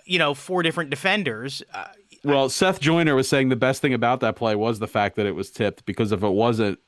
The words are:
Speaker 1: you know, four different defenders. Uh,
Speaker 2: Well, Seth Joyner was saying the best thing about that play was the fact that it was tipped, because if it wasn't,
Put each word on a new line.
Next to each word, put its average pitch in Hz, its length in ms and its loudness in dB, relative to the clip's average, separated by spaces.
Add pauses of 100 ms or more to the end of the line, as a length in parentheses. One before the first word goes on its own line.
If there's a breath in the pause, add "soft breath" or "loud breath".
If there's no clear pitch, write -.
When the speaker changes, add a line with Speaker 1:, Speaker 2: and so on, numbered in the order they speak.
Speaker 1:
you 175 120 0
know, 147 140 2
four 180 300 -4
different 160 260 -2
defenders. 139 760 -4 (120)
Uh, 190 100 -10 (400)
Speaker 2:
Well, 139 240 2
Seth 185 320 0
Joyner 160 340 4
was 135 140 2
saying 135 220 4
the 127 60 2
best 131 260 0
thing 139 120 2
about 120 260 0
that 110 160 0
play 113 200 0
was 110 220 0
the 104 100 -6
fact 104 280 0
that 107 100 0
it 92 80 -2
was 95 160 -8
tipped, - 340 -4
because 104 280 -2
if 98 100 -2
it 101 100 2
wasn't, 107 560 2